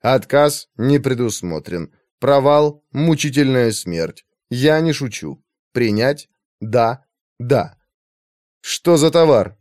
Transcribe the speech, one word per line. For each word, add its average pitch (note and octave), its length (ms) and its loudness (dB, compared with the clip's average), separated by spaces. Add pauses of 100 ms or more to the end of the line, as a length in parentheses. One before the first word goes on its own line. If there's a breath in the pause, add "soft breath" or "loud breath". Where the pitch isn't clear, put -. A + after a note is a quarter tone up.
Отказ C#3+ 720 0
не C3+ 220 0
предусмотрен. F2+ 960 -6 (260)
Провал — D3 720 2
мучительная C3+ 800 0
смерть. E2 540 -8 (240)
Я D3 300 0
не D#3+ 120 0
шучу. - 480 -8 (320)
Принять? A#2+ 580 -2 (300)
Да, A2+ 460 -2 (340)
да». B2+ 380 -2 (840)
«Что - 360 0
за D#3 140 2
товар? D3 500 2